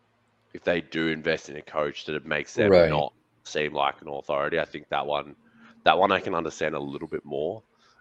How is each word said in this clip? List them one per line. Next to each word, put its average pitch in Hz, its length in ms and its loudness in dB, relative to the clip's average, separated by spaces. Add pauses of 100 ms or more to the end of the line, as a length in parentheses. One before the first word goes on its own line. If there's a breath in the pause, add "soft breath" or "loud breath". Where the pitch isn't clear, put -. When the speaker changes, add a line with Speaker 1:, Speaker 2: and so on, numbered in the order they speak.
(540)
Speaker 1:
if - 100 -16
they 87 160 2
do 82 280 -2
invest 78 400 -2
in 73 80 -12
a 78 60 -12
coach, 73 440 -4
that 78 80 -6
it 73 120 -8
makes 76 280 -4
them 76 160 4
Speaker 2:
Right. 87 200 8
Speaker 1:
not 73 220 0 (320)
seem 76 300 -4
like 69 280 -2
an 78 60 -14
authority. 73 500 -2
I 78 60 0
think 76 240 -12
that 71 180 -4
one, 73 300 -4 (480 loud breath)
that 82 140 6
one 98 120 6
I 95 100 4
can 98 140 -6
understand 80 400 -2
a 73 60 -4
little 71 280 -8
bit 76 160 -8
more. 78 380 -6 (380 soft breath)